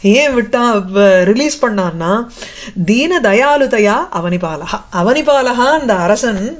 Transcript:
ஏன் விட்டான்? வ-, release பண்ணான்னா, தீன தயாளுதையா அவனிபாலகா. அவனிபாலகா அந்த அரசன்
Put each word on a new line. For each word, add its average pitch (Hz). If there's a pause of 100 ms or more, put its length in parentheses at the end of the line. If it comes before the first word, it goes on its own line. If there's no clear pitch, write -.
ஏன் 262
விட்டான்? 240
வ-, 190
release 262
பண்ணான்னா, 190 (580)
தீன 294
தயாளுதையா 247
அவனிபாலகா. 175 (120)
அவனிபாலகா 254
அந்த 240
அரசன் 208